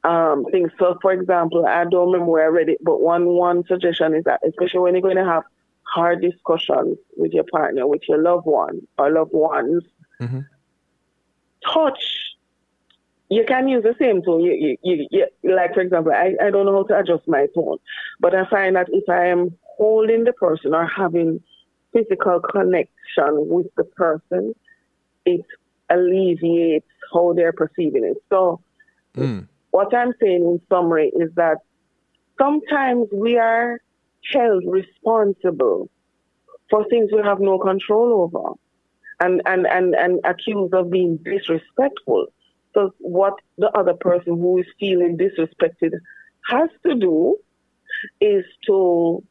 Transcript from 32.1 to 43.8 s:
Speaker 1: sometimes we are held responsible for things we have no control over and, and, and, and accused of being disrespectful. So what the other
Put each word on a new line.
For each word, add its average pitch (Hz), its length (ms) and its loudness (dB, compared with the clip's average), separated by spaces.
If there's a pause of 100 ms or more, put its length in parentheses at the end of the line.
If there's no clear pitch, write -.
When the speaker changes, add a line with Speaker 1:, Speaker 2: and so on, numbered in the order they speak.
Speaker 1:
sometimes 269 760 0
we 226 240 0
are 233 420 0 (540)
held 226 340 2
responsible 185 1200 -2 (800)
for 214 200 2
things 220 240 0
we 214 80 2
have 202 180 0
no 196 180 2
control 208 640 0
over - 320 -6 (680)
and, 180 240 0
and, 185 200 0
and, 185 300 0
and 180 300 0
accused 185 480 -4
of 180 180 0
being 180 320 0
disrespectful. 180 1040 -2 (480)
So 196 260 0
what 196 360 0 (220)
the 202 140 2
other 180 220 2